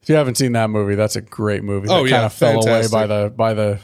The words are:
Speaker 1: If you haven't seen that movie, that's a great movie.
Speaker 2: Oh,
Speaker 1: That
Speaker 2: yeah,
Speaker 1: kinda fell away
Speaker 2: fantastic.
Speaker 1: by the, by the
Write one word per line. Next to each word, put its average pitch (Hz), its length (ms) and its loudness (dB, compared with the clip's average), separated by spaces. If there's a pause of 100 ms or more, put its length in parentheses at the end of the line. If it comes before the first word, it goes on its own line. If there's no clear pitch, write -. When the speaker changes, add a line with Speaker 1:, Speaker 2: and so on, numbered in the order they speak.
Speaker 1:
If - 60 -12
you 156 80 4
haven't 131 220 0
seen 127 140 0
that 113 180 0
movie, 101 260 0
that's 107 200 0
a - 40 -4
great 104 420 -4
movie. 101 260 -4
Speaker 2:
Oh, 175 140 4
Speaker 1:
That 131 80 0
Speaker 2:
yeah, 127 60 4
Speaker 1:
kinda 113 140 0
fell 123 240 2
away 113 100 2
Speaker 2:
fantastic. 113 280 2
Speaker 1:
by 107 140 0
the, 104 240 -2
by 113 240 0
the 104 300 -2